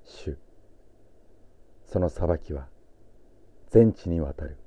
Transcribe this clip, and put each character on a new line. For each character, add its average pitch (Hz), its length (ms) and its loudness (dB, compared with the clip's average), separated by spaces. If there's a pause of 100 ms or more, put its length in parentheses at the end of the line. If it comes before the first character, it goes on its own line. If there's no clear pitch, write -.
主。 - 340 -12 (1500)
そ - 140 -4
の 90 100 0
裁 85 300 -2
き - 140 -12
は、 67 160 -10 (1000)
全 113 220 8
地 - 160 -8
に 85 120 0
わ 69 120 -4
た - 120 -8
る。 - 120 -12 (100)